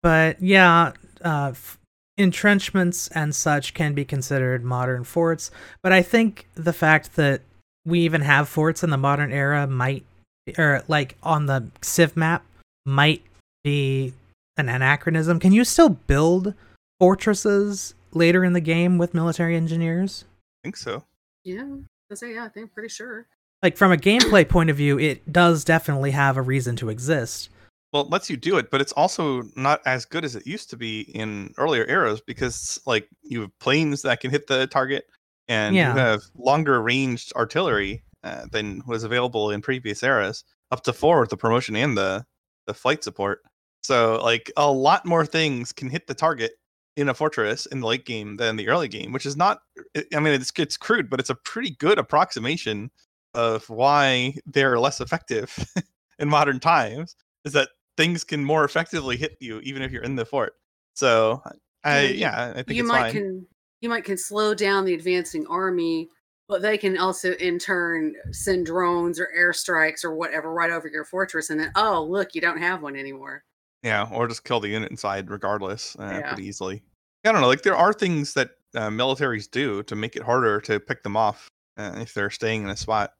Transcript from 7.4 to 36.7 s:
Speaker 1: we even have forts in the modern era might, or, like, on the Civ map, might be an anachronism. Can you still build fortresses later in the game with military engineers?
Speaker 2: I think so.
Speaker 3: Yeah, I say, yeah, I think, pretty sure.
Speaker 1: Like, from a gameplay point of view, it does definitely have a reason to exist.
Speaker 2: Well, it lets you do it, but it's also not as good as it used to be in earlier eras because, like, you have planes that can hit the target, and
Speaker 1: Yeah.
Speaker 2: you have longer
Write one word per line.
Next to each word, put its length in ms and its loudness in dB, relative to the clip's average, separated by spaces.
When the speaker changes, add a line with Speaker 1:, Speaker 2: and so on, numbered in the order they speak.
Speaker 1:
we 160 2
even 200 2
have 280 4
forts 340 0
in 80 0
the 60 2
modern 340 0
era 340 0
might, 400 -2
or, 280 2
like, 360 -2
on 240 0
the 200 0
Civ 340 2
map, 280 0
might 380 4
be 500 0
an 120 -2
anachronism. 680 2
Can 140 6
you 100 6
still 260 6
build 640 2
fortresses 960 2
later 300 6
in 100 4
the 80 4
game 360 4
with 160 0
military 420 0
engineers? 720 -2
Speaker 2:
I 40 -10
think 100 -12
so. 260 -8
Speaker 3:
Yeah, 220 -10
I 40 -14
say, 200 -14
yeah, 100 -10
I 40 -16
think, 240 -18
pretty 160 -14
sure. 360 -14
Speaker 1:
Like, 160 2
from 140 6
a 60 6
gameplay 500 6
point 220 4
of 80 2
view, 220 2
it 320 -2
does 320 4
definitely 480 2
have 260 2
a 40 -2
reason 360 -2
to 120 -4
exist. 600 -4
Speaker 2:
Well, 120 2
it 60 -6
lets 200 -2
you 80 -4
do 200 0
it, 140 0
but 100 2
it's 120 -2
also 500 0
not 300 2
as 200 -2
good 200 -6
as 100 -8
it 120 -12
used 240 -12
to 60 -14
be 240 -8
in 560 -8
earlier 300 0
eras 340 0
because, 640 -8
like, 220 0
you 200 -8
have 180 -14
planes 420 0
that 180 -2
can 120 -6
hit 160 -4
the 200 0
target, 380 -2
and 280 0
Speaker 1:
Yeah. 180 4
Speaker 2:
you 60 2
have 240 2
longer 460 2